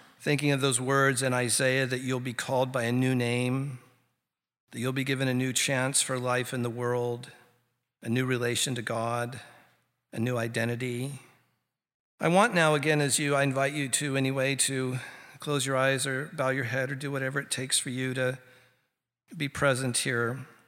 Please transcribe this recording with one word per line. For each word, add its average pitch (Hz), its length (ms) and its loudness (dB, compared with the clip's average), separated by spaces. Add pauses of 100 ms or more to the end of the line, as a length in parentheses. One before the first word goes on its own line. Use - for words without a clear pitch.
(200)
thinking 147 300 2
of 139 100 2
those 131 220 2
words 135 400 2
in 131 120 2
Isaiah 127 520 2
that 127 160 -4
you'll 127 180 -2
be 123 140 -6
called 131 380 0
by 127 120 0
a 117 80 0
new 131 220 2
name, 123 640 0 (920)
that - 80 -10
you'll 127 120 -2
be 131 120 -2
given 131 240 0
a 127 60 2
new 127 180 0
chance 131 500 0
for 131 180 -2
life 123 340 -2
in 123 100 -2
the 120 60 -2
world, 120 600 -4 (760)
a 113 60 -8
new 127 160 2
relation 123 500 0
to 120 60 -6
God, 117 580 -2 (760)
a - 60 -8
new 123 180 0
identity. 120 840 -2 (1000)
I 160 80 0
want 196 260 6
now, 160 220 6
again, 147 260 2
as 139 160 2
you, 143 180 2
I 139 80 4
invite 139 300 2
you 143 160 -2
to 135 280 0
anyway, 135 380 2
to 131 440 0 (400)
close 143 260 -2
your 135 120 0
eyes 131 280 2
or 139 280 -4
bow 139 160 0
your 131 160 0
head 127 260 -2
or 139 40 -6
do 139 160 -6
whatever 135 280 -2
it 135 100 -10
takes - 300 -2
for - 100 -6
you 131 240 -4
to 131 240 -2 (1000)
be 151 120 -4
present 131 520 2
here. 123 460 -2 (220)